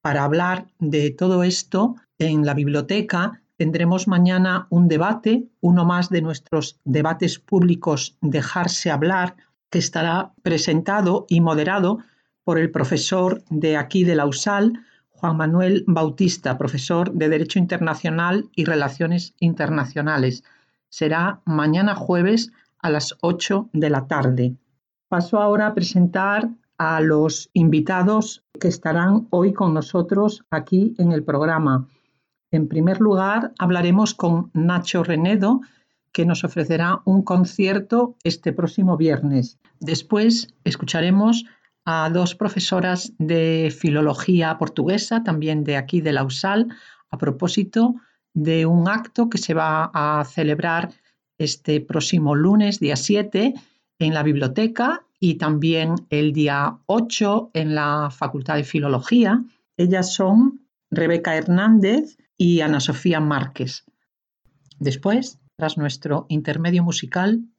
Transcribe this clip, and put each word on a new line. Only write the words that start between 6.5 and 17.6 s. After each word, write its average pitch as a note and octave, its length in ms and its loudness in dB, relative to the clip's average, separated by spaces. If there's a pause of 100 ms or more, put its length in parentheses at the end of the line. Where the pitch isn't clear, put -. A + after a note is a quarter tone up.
debates D#3 520 0
públicos F3 840 0
Dejarse E3+ 680 -2
Hablar, F3+ 460 0 (320)
que F3+ 100 -2
estará E3+ 640 -2
presentado F3 880 0
y E3+ 140 4
moderado F3 560 0 (440)
por E3 160 -2
el E3 120 0
profesor F3+ 800 -2
de D#3 260 0
aquí D3 280 0
de F3 100 2
la D3 100 2
usal, G3+ 560 0 (300)
Juan E3 260 -4
Manuel F3+ 500 2
Bautista, D#3+ 680 0
profesor D3 560 -2
de D#3 160 0
Derecho D#3+ 300 0
Internacional F3 1000 -2